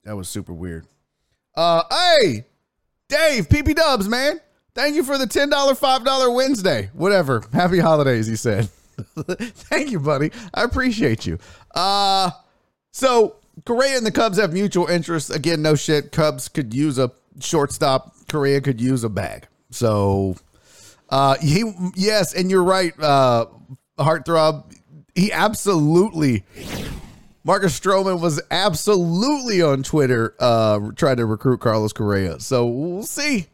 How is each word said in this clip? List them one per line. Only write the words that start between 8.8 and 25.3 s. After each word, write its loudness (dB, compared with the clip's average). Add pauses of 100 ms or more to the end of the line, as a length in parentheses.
Thank -6
you, -4
buddy. -2 (220)
I 0
appreciate -2
you. -6 (340)
Uh, 0 (640)
so, 2 (280)
Correa 0
and -2
the 0
Cubs 0
have 0
mutual 0
interests. -4
Again, -2
no 4
shit. 0
Cubs 0
could -6
use 0
a 0 (280)
shortstop. -2 (160)
Correa 0
could -2
use 0
a -2
bag. -8 (240)
So, 0 (720)
uh, 2
he, 2 (320)
yes, 0
and 0
you're 4
right, 2
uh, 4 (500)
Heartthrob. 0 (400)
He 2